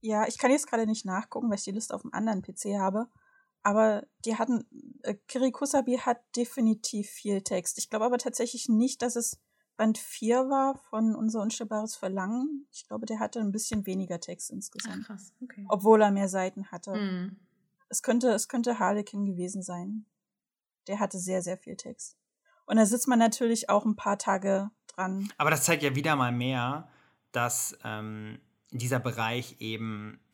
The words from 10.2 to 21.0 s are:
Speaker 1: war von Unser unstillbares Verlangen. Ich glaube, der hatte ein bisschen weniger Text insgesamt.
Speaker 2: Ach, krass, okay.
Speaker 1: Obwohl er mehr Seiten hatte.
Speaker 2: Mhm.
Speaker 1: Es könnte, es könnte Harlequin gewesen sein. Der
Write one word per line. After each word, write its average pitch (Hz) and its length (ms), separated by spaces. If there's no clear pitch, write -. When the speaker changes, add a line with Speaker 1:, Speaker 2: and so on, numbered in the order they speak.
Speaker 1:
war 269 280
von 220 240
Unser 220 260
unstillbares 220 540
Verlangen. 233 760
Ich - 160
glaube, 220 200
der 220 120
hatte 220 200
ein 208 120
bisschen 208 360
weniger 185 320
Text - 320
insgesamt. - 540
Speaker 2:
Ach, - 20
krass, - 260
okay. 202 240
Speaker 1:
Obwohl 214 360
er 202 80
mehr 196 180
Seiten 190 380
hatte. 180 260
Speaker 2:
Mhm. 190 460
Speaker 1:
Es - 140
könnte, 240 260
es 208 180
könnte 240 300
Harlequin 202 480
gewesen 185 380
sein. 185 420
Der 202 140